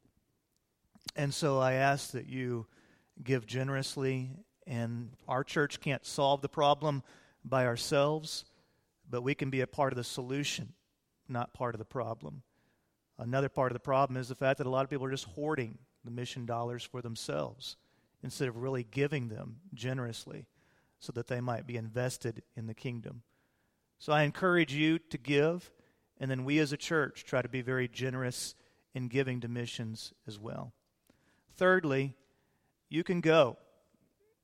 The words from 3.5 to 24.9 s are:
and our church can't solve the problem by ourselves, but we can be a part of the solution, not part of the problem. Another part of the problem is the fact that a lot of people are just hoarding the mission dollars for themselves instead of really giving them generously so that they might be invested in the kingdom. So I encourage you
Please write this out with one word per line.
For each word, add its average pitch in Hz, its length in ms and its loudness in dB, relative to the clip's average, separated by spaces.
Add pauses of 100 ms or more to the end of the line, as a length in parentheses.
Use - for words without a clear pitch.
and 117 440 -4 (160)
our 131 160 2
church - 380 0
can't 135 240 -2
solve 139 380 4
the 143 60 0
problem 143 540 4 (420)
by 127 220 4
ourselves, 147 800 2 (640)
but 123 140 -4
we 135 120 2
can 135 160 -2
be 131 100 0
a 120 60 2
part 135 260 0
of 123 40 -4
the 120 80 -2
solution, 135 680 -4 (540)
not 120 260 -4
part 120 200 -2
of 107 40 -10
the 107 60 -8
problem. 113 580 -6 (760)
Another 131 300 0
part 127 220 2
of 123 40 -4
the 123 60 -8
problem 135 380 2
is 123 100 -6
the 131 60 -8
fact 135 240 2
that 139 80 -2
a 127 40 -2
lot 131 140 2
of 131 60 -6
people 135 160 -4
are 131 40 -4
just 135 140 -4
hoarding 147 540 -4 (280)
the 117 40 -10
mission 120 360 -8
dollars 120 360 -4
for 123 200 -10
themselves 120 760 -6 (460)
instead 135 260 -4
of 113 80 -6
really 127 280 -2
giving 135 440 0
them 110 280 -10 (180)
generously 117 720 -6 (520)
so - 140 -12
that 120 140 -6
they 123 140 -2
might 120 260 -4
be 120 100 -6
invested 113 640 -4 (140)
in 113 100 -8
the 110 80 -8
kingdom. 120 480 -10 (760)
So - 140 -2
I 151 100 6
encourage 165 500 4
you 156 260 4